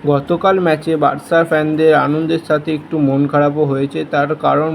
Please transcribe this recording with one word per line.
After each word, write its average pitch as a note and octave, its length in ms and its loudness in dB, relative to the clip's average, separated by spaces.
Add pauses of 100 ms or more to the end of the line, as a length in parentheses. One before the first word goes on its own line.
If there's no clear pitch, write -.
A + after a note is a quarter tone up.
গতকাল D#3+ 520 0
ম্যাচে D#3+ 380 0
বার্সার D3 480 0
ফ্যানদের D#3 480 2 (120)
আনন্দের D#3+ 420 -2
সাথে D3+ 260 -2
একটু D3+ 220 -8 (120)
মন C#3 200 0
খারাপও D3 440 0
হয়েছে, C#3 280 -4 (140)
তার C#3+ 160 0 (160)
কারণ C#3+ 300 2